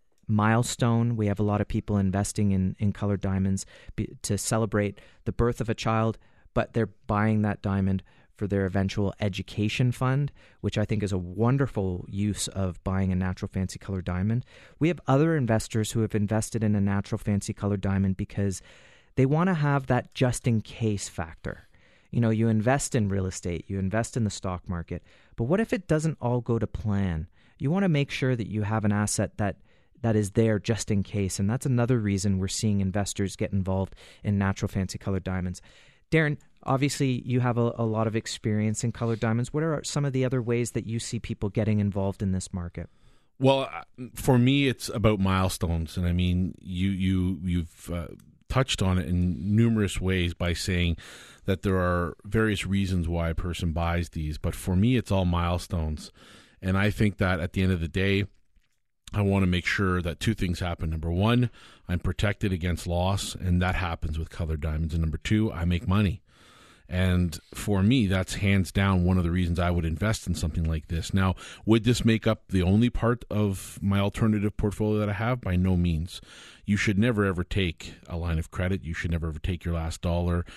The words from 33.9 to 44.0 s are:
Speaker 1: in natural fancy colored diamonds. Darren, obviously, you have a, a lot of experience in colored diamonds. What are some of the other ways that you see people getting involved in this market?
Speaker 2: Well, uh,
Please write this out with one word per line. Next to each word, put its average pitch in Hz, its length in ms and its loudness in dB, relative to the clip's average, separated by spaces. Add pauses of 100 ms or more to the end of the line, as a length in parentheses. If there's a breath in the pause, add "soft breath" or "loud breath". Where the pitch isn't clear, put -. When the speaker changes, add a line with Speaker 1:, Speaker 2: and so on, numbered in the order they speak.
Speaker 1:
in 104 140 0
natural 98 320 0
fancy - 300 -4
colored 95 260 -4
diamonds. 92 380 -4 (500 soft breath)
Darren, 151 260 2 (240)
obviously, 135 640 0
you 123 140 0
have 120 180 2
a, 117 180 2
a 117 80 -2
lot 110 220 0
of 107 80 -2
experience 107 680 -2
in 113 80 -2
colored 117 260 -2
diamonds. 117 340 0
What 151 120 -2
are 160 180 -2
some 143 220 -2
of 139 80 -2
the 131 120 0
other 127 160 0
ways 120 300 0
that - 160 -6
you 113 140 -4
see - 180 -8
people - 300 -6
getting 107 320 0
involved 98 420 -2
in 95 80 0
this 92 240 -4
market? 87 340 -8 (520 soft breath)
Speaker 2:
Well, 135 220 4
uh, 82 200 -10 (320)